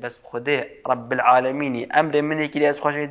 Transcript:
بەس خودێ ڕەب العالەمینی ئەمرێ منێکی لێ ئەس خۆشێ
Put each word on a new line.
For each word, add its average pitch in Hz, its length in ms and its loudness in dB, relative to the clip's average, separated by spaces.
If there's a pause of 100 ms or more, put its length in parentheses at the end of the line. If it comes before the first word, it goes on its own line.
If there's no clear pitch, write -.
بەس 120 120 -10 (120)
خودێ 127 300 -2 (320)
ڕەب 120 280 -2
العالەمینی 127 640 2 (100)
ئەمرێ 151 360 2
منێکی 151 320 -2
لێ 147 100 4
ئەس 143 120 -4
خۆشێ 147 280 -2